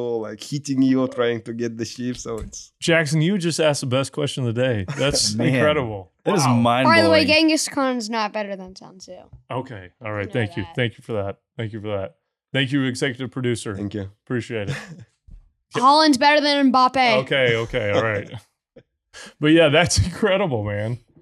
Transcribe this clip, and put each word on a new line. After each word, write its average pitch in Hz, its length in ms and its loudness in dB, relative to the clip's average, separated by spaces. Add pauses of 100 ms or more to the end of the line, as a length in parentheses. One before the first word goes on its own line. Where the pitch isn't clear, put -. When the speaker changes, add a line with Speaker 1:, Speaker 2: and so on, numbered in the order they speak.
(180)
Speaker 1:
like, 107 260 -10
hitting 139 380 -4
you, 131 260 2
trying 120 360 -2
to 120 100 -10
get 117 240 -6
the 117 80 -6
sheep. 123 320 -8
So 117 220 -10
it's - 420 -16
Speaker 2:
Jackson, 160 400 2
you 190 160 2
just 170 240 -2
asked 151 200 2
the 139 60 -4 (120)
best 135 120 -4
question 143 340 -4
of 117 80 -2
the 120 80 -2
day. 113 240 0 (120)
That's 135 380 0
Speaker 3:
<laughs> 110 40 -2
Man. 123 160 2
Speaker 2:
incredible. 123 560 0 (140)
Speaker 3:
That 185 100 0
is 156 80 2
Speaker 2:
Wow. 123 120 4
Speaker 3:
mind 120 300 4
Speaker 4:
By 330 160 6
the - 80 4
way, 311 160 4
Speaker 3:
blowing. - 20 0 (200)
Speaker 4:
Genghis 311 220 0
Khan's 254 400 -4
not 214 240 -4
better 202 240 -8
than 185 180 -18
Sun 185 240 -20
Tzu. 180 140 -20 (360)
Speaker 2:
Okay. 117 420 -10 (120)
All 107 80 -8
right. 104 120 -4
Speaker 4:
You 95 40 -4
know 104 60 -12
Speaker 2:
Thank 113 240 -2
you. 104 60 -6
Speaker 4:
that. - 120 -12
Speaker 2:
Thank 120 220 -2
you - 60 -20
for 123 100 -8
that. 101 1000 -6 (400)
Thank 135 200 0
you, 139 100 0
executive 131 480 -4
producer. 123 440 -4
Speaker 1:
Thank 98 180 -8
you. 98 160 -8 (160)
Speaker 2:
Appreciate 113 460 -6
it. 139 80 -6
Speaker 4:
<laughs> - 920 -20
Holland's 285 440 6
better 294 240 4
than 285 300 2
Mbappe. 254 520 2
Speaker 2:
Okay. 131 320 2
Okay. 113 360 -2
All 101 120 2
right. 107 320 -4
<laughs> 107 60 -14 (1000)
But 147 60 2
yeah, 160 200 8
that's 160 300 4
incredible, 185 680 0
man. 104 340 -4 (240)